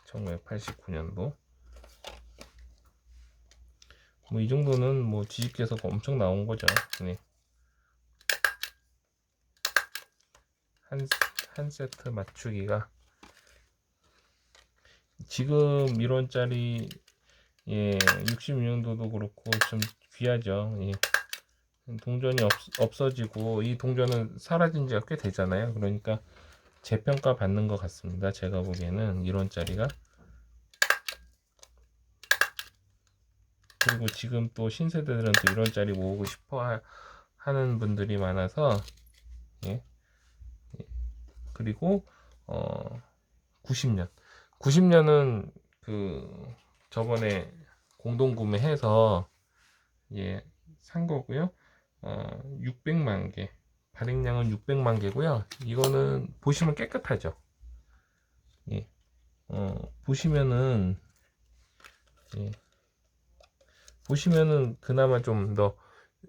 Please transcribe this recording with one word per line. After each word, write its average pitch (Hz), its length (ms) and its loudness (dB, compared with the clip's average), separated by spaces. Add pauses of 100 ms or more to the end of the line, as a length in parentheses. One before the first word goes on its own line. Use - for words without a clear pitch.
천구백팔십구 107 880 -8
년도. 92 440 -6 (3000)
뭐, 110 100 -2
이 107 60 2
정도는 131 560 2
뭐, 107 220 0
지식계에서 117 580 -4
엄청 107 340 -2
나온 101 300 2
거죠. 110 220 -2 (360)
네. 92 140 -6 (3750)
한, 139 200 -6 (480)
한 147 140 -6
세트 127 400 -10
맞추기가 104 800 -4 (2500)
지금 143 720 2
일 120 120 2
원짜리, 123 760 0 (800)
예, 104 300 0 (320)
육십육 123 320 -2
년도도 117 480 -2
그렇고 104 400 -6 (180)
좀 110 120 -4 (340)
귀하죠. 110 680 -2
예. 98 100 -2 (1120)
동전이 127 400 0
없-, - 380 -2
없어지고 113 800 -2
이 120 160 -2
동전은 123 640 -2
사라진 165 500 0
지가 110 180 0
꽤 - 120 -6
되잖아요. 98 560 -2
그러니까 104 440 -2 (640)
재평가 139 560 0
받는 104 320 2
것 104 80 -2
같습니다. 92 560 -4
제가 92 300 -2
보기에는 92 640 -2
일 92 100 0
원짜리가. 95 500 -2 (4000)
그리고 117 260 0
지금 117 480 -4
또 113 160 -2
신세대들은 147 600 -2
또 - 200 2
일 104 60 -2
원짜리 104 340 0
모으고 95 320 -2
싶어 - 380 -8
하-, 117 180 -4 (560)
하는 131 420 -2
분들이 104 380 0
많아서, 98 640 2 (840)
예. 113 180 -6 (960)
예. - 60 -14 (680)
그리고, 160 540 -2 (400)
어, - 560 -6 (580)
구십 131 300 -2
년. 92 180 0 (480)
구십 156 280 6
년은 151 680 6 (300)
그 98 440 -6 (600)
저번에 110 640 0 (460)
공동구매해서, 113 1300 4 (840)
예, 95 280 -6 (380)
산 170 260 -6
거고요. 147 440 -2 (560)
어, 104 360 -8 (180)
육백만 120 720 -2
개. 98 180 -8 (420)
발행량은 120 580 0
육백만 117 480 0
개고요. 113 480 0 (180)
이거는 135 800 0
보시면 151 320 2
깨끗하죠. - 600 -4 (1400)
예. 104 140 -6 (640)
어, 98 260 -4 (300)
보시면은, 131 920 2 (1400)
예. 101 140 -6 (1600)
보시면은 151 720 4
그나마 127 420 4
좀 104 320 0
더, 101 240 2 (500)